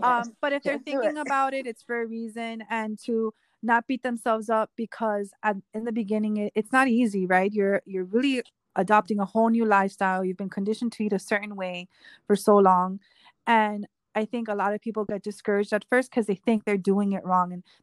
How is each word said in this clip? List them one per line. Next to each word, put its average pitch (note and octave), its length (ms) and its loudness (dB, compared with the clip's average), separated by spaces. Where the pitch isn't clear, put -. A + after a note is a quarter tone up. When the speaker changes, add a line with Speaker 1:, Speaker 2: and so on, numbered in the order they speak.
Speaker 1:
um, A#3+ 380 0
but C#4+ 120 -2
if C#4 100 -2
they're C#4+ 120 -2
Speaker 2:
just C4 100 -10
do D4 80 -10
Speaker 1:
thinking C#4 240 0
Speaker 2:
it. D4+ 60 -4
Speaker 1:
about C4+ 300 0
it, C4+ 140 -6
it's A3+ 160 -10
for A#3+ 180 -4
a A#3 60 -4
reason, A3+ 640 -8
and A3 260 -4
to A3+ 280 -2
not A#3 280 2
beat B3+ 160 -4
themselves A3+ 440 -2
up A3 280 0
because G#3 560 -4
at, G#3 140 0
in A3 100 -8
the A#3+ 60 -4
beginning, G#3+ 460 -2
it, G#3 180 -4
it's G#3+ 160 -2
not C4 160 4
easy, A3 400 2
right? F#3 260 4
You're, G3+ 320 0
you're F#3+ 200 -6
really B3 380 0
adopting G#3 420 2
a G3 60 -2
whole A3+ 240 2
new A3+ 160 2
lifestyle. G3 600 2
You've F#3 120 -4
been G3 120 -8
conditioned G#3+ 440 -4
to - 100 -6
eat G#3 100 -2
a F#3+ 60 2
certain G#3 380 -6
way F3+ 320 -8
for G#3 80 4
so G#3 200 6
long. F#3 440 4
And G#3+ 400 2
I A3 100 -2
think A#3 220 -6
a G#3+ 80 -4
lot G3+ 180 0
of G#3 80 -6
people A3 240 -4
get G3+ 200 -6
discouraged G#3 480 -2
at G#3 180 0
first B3+ 220 0
'cause A3 140 0
they F#3+ 100 -2
think A3+ 280 0
they're G#3 120 0
doing G3 380 0
it F#3 100 -6
wrong. F3+ 280 0
And F3+ 120 -12